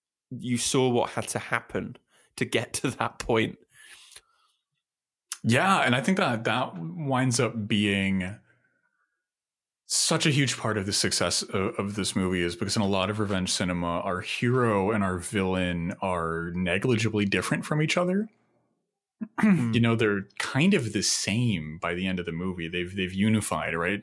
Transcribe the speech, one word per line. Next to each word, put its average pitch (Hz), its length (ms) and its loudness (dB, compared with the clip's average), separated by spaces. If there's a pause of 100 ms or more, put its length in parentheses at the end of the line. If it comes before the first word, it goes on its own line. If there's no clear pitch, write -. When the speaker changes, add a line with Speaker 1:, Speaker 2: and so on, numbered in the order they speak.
(300)
Speaker 1:
you 123 280 -4
saw 131 300 2
what 120 220 2
had - 200 -8
to - 100 -6
happen 104 580 -6 (400)
to - 80 -2
get 113 280 -2
to - 180 -2
that - 280 -4
point." 113 380 0 (1900)
Speaker 2:
Yeah, 165 360 4
and 123 140 4
I 127 60 4
think 190 200 2
that 120 260 0
that 123 320 -2
winds 135 640 0
up 110 260 -2
being 98 680 0 (1600)
such - 360 2
a - 20 6
huge 135 260 2
part 107 220 -2
of 95 80 -2
the 98 80 -2
success - 480 0
of, 101 380 -2
of 104 160 -4
this 95 200 -2
movie 92 280 2
is 85 120 -2
because 98 200 -4
in 113 80 0
a 98 40 2
lot 98 220 2
of 107 100 -4
revenge 98 320 -2
cinema, 87 500 -2
our 90 200 -4
hero 117 720 0
and 107 120 0
our 92 140 0
villain 90 840 -2
are 85 560 -2
negligibly 104 720 0
different 98 380 -2
from 151 160 0
each 156 160 0
other. 185 360 0
<clears throat> - 40 -20 (1000)
Speaker 1:
Hmm. 147 360 4
Speaker 2:
You 110 80 4
know, 117 160 4
they're 101 300 2 (100)
kind 170 360 2
of 120 200 0
the 104 80 0
same 98 800 0
by 85 120 -2
the 92 140 -2
end 92 140 -2
of 85 40 -8
the 85 60 -6
movie. 85 380 -6
They've, 90 260 -4
they've 92 180 -2
unified, 95 600 0
right? 92 280 -2